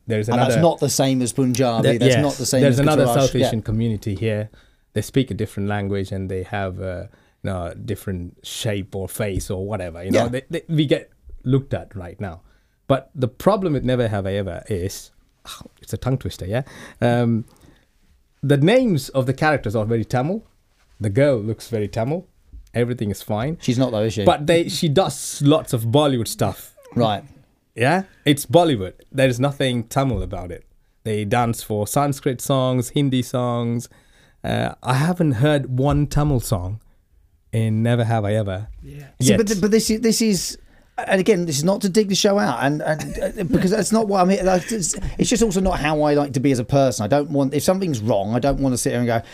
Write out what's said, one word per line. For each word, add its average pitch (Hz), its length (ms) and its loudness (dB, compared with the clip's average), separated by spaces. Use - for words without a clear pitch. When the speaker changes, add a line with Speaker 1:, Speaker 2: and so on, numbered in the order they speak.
Speaker 1:
there's 110 220 -2
Speaker 2:
And 120 80 0
Speaker 1:
another 123 180 2
Speaker 2:
that's 160 80 4
not 165 180 4
the 143 100 2
same 135 320 2
as 117 100 -2
Punjabi, 123 500 2
Speaker 1:
There, 127 160 4
Speaker 2:
that's 127 160 6
Speaker 1:
yes. - 80 4
Speaker 2:
not - 120 0
the - 120 -6
same 131 160 2
Speaker 1:
There's 139 140 6
Speaker 2:
as 139 40 2
Speaker 1:
another 147 240 4
Speaker 2:
Gujarati. 131 220 4
Speaker 1:
South - 100 -2
Speaker 2:
Yeah. 127 120 4
Speaker 1:
Asian 110 140 -2
community 110 520 -2
here. 107 360 -2
They 104 80 0
speak - 280 0
a 98 40 -6
different 101 340 -4
language 98 440 -2
and 95 180 -4
they 92 140 -4
have 95 360 -6
a, 92 300 -8
you 98 80 -6
know, 87 240 -6
different 98 720 -8
shape 104 500 -6
or 95 120 -6
face 101 420 -6
or 98 160 -6
whatever. 90 380 -8
You 95 80 -4
know, 113 120 4
Speaker 2:
Yeah. 120 40 -2
Speaker 1:
they, 127 220 -6
they, 165 180 -6
we 156 180 2
get 147 240 -2
looked 131 300 0
at - 200 -8
right 90 260 -14
now. 92 200 -10
But 135 280 0
the 127 140 -2
problem 190 460 0
with 123 100 -2
Never 123 240 0
Have 101 180 -2
I 98 80 -2
Ever 92 340 -6
is, 95 420 -6
<sighs> - 60 -16
it's - 100 -16
a - 40 -4
tongue 131 220 -2
twister, - 280 -10
yeah? 113 160 -2
Um, 120 440 2
the 139 140 2
names 190 540 4
of 131 160 0
the 131 80 0
characters 135 420 0
are 107 80 2
very 113 200 0
Tamil. 151 400 -2
The 104 100 -2
girl 135 280 4
looks 107 300 -6
very 107 200 -2
Tamil. 131 380 -4
Everything 120 360 -2
is - 120 -8
fine. 117 380 -4
Speaker 2:
She's 120 180 0
not 127 140 2
though, 107 100 0
is 110 120 0
she? 104 100 -2
Speaker 1:
But 147 220 2
they, 170 220 2
she 180 200 -2
does 151 540 -2
lots 143 300 4
of 113 120 -2
Bollywood 127 440 2
stuff. - 460 -4
Speaker 2:
Right. 107 300 0
Speaker 1:
Yeah? 156 300 0
It's 139 220 2
Bollywood. 123 480 2
There 135 180 2
is 120 120 -2
nothing 131 440 -2
Tamil 127 380 -2
about 92 300 -8
it. - 120 -14
They 107 200 -2
dance 117 380 0
for 104 240 -2
Sanskrit 143 540 -2
songs, 127 500 0
Hindi 131 320 0
songs. 120 680 -2
Uh, 113 400 -2
I 127 120 0
haven't 160 380 2
heard 127 460 2
one 143 280 2
Tamil 147 340 2
song 95 400 -4
in 110 300 0
Never 117 220 2
Have 110 200 0
I 107 100 0
Ever 104 340 -4
Speaker 3:
Yeah. 143 240 -18
Speaker 2:
See, 131 100 4
Speaker 1:
yet. 196 80 4
Speaker 2:
but 220 80 2
th-, 196 140 -4
but 208 100 2
this 220 200 4
is, 220 120 0
this 226 180 2
is, 208 380 0
and 196 220 0
again, 175 260 2
this 151 120 -2
is 147 60 -2
not 190 160 2
to 202 80 0
dig 196 200 2
the 196 60 0
show 202 240 2
out, 143 240 0
and, 151 200 0
and, 147 360 -4
uh, 185 40 -2
because 185 280 2
that's 214 180 0
not 220 160 2
what 196 140 2
I'm 180 80 6
here. 190 160 2
Like, 185 260 0
it's, 214 240 -4
it's - 120 0
just 226 120 2
also 190 180 2
not 180 200 0
how 151 220 0
I 147 120 2
like 143 200 0
to 135 60 -2
be 139 120 2
as 120 80 0
a 123 40 -4
person. 135 400 2
I 107 40 -2
don't 143 220 2
want, 139 240 0
if 143 100 -2
something's 185 360 0
wrong, 104 340 0
I 123 40 0
don't 139 220 0
want 131 140 0
to 117 40 0
sit - 120 -2
here 120 100 0
and 120 80 0
go, 113 120 2